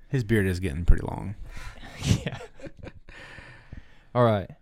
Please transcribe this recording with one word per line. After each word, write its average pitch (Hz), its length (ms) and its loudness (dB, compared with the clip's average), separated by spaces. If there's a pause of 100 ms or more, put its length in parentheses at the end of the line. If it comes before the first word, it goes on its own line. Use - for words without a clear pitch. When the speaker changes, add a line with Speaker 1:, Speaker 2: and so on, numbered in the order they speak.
Speaker 1:
His 135 140 0
beard 104 240 4
is 90 140 0
getting 87 240 -4
pretty - 200 8
long. - 360 -6
Speaker 2:
<laughs> - 640 -12 (200)
Yeah. - 140 -8 (1800)
All 123 100 6
right. 104 240 4 (140)